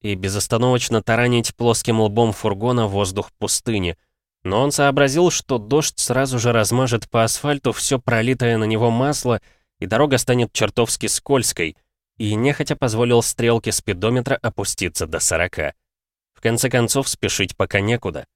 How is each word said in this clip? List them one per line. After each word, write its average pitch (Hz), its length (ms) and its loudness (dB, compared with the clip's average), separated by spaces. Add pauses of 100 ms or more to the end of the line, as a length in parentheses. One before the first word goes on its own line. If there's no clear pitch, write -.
И 104 140 -4
безостановочно 113 840 0
таранить 120 540 0
плоским 117 440 0
лбом 110 320 2
фургона 110 560 0
воздух 98 520 -2
пустыни. 98 580 -2 (480)
Но 101 160 2
он 143 100 2
сообразил, 143 600 2
что - 260 -4
дождь 117 420 0
сразу 131 400 -2
же 117 140 2
размажет 120 560 0
по 113 160 2
асфальту 139 480 -2
всё - 260 -2
пролитое 117 580 0
на 110 60 0
него 110 260 2
масло, 117 520 0 (380)
и - 60 -4
дорога 135 320 2
станет 123 360 0
чертовски 110 540 -2
скользкой, - 680 -2 (420)
и 107 180 -2
нехотя 139 420 -2
позволил 120 440 2
стрелке 117 520 0
спидометра 110 680 -2
опуститься 98 640 -4
до 80 120 -6
сорока. 82 540 -2 (600)
В - 60 -20
конце 117 300 0
концов, 127 400 0
спешить - 480 -4
пока 98 240 0
некуда. 98 440 -4 (100)